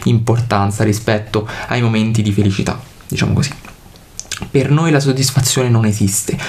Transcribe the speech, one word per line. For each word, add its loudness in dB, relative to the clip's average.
importanza 2
rispetto -2
ai -2
momenti 2
di 0
felicità, 0
diciamo -2
così. 0
Per 0
noi 2
la 4
soddisfazione 0
non 4
esiste. 0